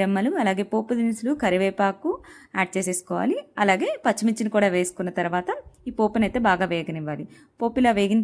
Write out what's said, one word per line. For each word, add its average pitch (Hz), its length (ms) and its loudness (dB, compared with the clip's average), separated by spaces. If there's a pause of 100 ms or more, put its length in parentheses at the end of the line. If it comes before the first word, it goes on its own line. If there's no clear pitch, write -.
రెమ్మలు, 196 280 0 (120)
అలాగే 196 280 0
పోపు 220 300 -2
దినుసులు, 226 320 -2 (100)
కరివేపాకు 196 680 0 (460)
యాడ్ 185 220 -2
చేసేసుకోవాలి. 185 600 -2 (260)
అలాగే 202 260 2 (180)
పచ్చిమిర్చిని 214 480 0
కూడా 202 220 4
వేసుకున్న 180 420 -2
తర్వాత 180 300 -2 (380)
ఈ - 120 -12
పోపునైతే 214 380 2 (120)
బాగా 180 240 2
వేగనివ్వాలి. 156 520 -6 (340)
పోపు 233 240 -2
ఇలా 233 160 6
వేగిన 208 240 4